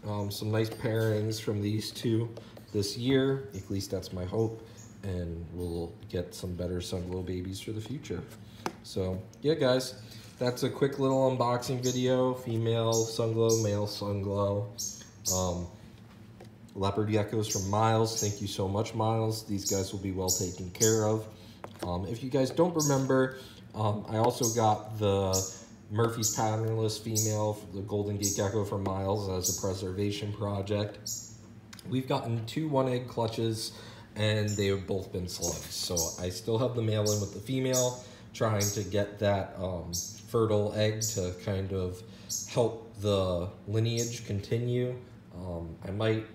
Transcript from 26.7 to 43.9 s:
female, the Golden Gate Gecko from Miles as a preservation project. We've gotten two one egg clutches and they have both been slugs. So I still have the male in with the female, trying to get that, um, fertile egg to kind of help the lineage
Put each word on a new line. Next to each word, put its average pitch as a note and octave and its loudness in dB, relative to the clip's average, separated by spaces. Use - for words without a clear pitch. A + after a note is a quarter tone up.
female, G#2+ 0
the G2 -6
Golden G2+ 0
Gate G2+ 0
Gecko G#2 2
from G2 -2
Miles G2 0
as F#2 0
a - -8
preservation G2+ -2
project. G#2 -2
We've C3 -2
gotten A#2 0
two D#3 -2
one C3 4
egg B2 -2
clutches A2+ 0
and G#2+ 2
they G2+ 2
have G2 0
both G2 -2
been F2+ -4
slugs. E2 -6
So - -2
I F2+ -2
still A2 0
have A#2+ 2
the A#2 0
male G#2+ 2
in G#2 4
with G2 -4
the G2+ -8
female, C3 2
trying G#2+ 2
to G2+ 0
get G2+ -2
that, G2+ 2
um, F2 -4
fertile G#2 4
egg G#2+ 2
to F2+ -2
kind G2 -2
of F2+ -2
help - 0
the F#2+ 2
lineage A#2 0